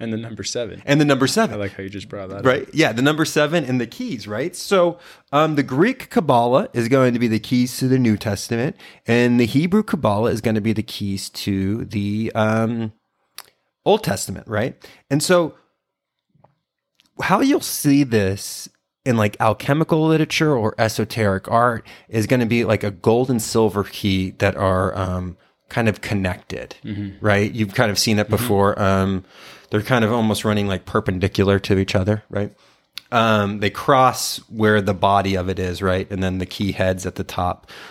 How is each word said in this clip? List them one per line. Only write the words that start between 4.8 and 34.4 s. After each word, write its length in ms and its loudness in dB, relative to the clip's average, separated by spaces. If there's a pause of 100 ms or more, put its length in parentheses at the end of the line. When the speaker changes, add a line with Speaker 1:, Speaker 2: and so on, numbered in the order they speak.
Speaker 2:
um, 240 2
the 80 2
Greek 480 0
Kabbalah 640 2
is 160 0
going 240 4
to 80 -2
be 80 2
the 100 2
keys 400 0
to 80 0
the 140 4
New 160 4
Testament, 580 -4 (320)
and 320 4
the 80 4
Hebrew 380 2
Kabbalah 480 0
is 80 -4
gonna 200 0
be 120 0
the 100 -2
keys 480 -8
to 540 -4
the, 500 -4
um, 580 -2 (920)
Old 180 2
Testament, 460 -6
right? 260 -2 (360)
And 120 2
so 320 2 (1700)
how 180 0
you'll 200 2
see 420 2
this 640 -2 (360)
in, 120 0
like, 240 0
alchemical 640 0
literature 500 0
or 200 -2
esoteric 760 -2
art 360 0 (220)
is 180 0
gonna 200 2
be, 180 2
like, 180 0
a 80 -2
gold 400 2
and 100 2
silver 440 0
key 540 -2
that 180 2
are, 420 0
um, 380 -4 (320)
kind 200 -2
of 120 -2
connected, 760 -6 (100)
Speaker 1:
Mm-hmm. 400 -8
Speaker 2:
right? 280 2
You've 220 -4
kind 180 2
of 60 -2
seen 200 2
it 60 2
Speaker 1:
Mm-hmm. 120 -2
Speaker 2:
before. 460 2
Um, 420 2 (460)
they're 120 0
kind 220 2
of 80 2
almost 320 0
running, 220 0
like, 180 -4
perpendicular 760 0
to 180 0
each 160 -2
other, 340 0
right? 240 -6 (600)
Um, 480 2
they 100 0
cross 680 2 (100)